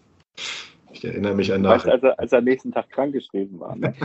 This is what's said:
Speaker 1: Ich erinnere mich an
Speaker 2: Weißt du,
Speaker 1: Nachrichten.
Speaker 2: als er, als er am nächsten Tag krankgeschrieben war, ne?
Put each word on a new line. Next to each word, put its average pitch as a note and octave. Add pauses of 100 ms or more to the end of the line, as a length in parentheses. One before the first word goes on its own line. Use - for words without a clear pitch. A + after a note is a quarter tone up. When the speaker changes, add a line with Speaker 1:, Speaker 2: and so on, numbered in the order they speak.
(920)
Speaker 1:
Ich -
erinnere G2
mich G2
an G2
Speaker 2:
Weißt A2+
du, -
Speaker 1:
Nachrichten. B2+
Speaker 2:
als B2+
er, -
als A#2
er B2+
am A#2+
nächsten B2+
Tag A2+
krankgeschrieben G2
war, -
ne? C3+ (100)